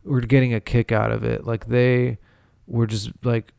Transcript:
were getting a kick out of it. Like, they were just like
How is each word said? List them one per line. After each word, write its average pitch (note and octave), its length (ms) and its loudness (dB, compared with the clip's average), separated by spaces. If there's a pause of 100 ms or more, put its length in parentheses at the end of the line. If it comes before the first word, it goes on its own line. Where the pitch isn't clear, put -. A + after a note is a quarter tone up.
were B2+ 180 -2
getting B2 320 4
a A2 60 0
kick - 320 0
out A2 200 2
of A2 120 -2
it. A2+ 240 -4
Like, A#2 180 -6
they B2 540 2 (480)
were A#2 180 0
just G#2+ 240 -4 (140)
like A#2 360 -2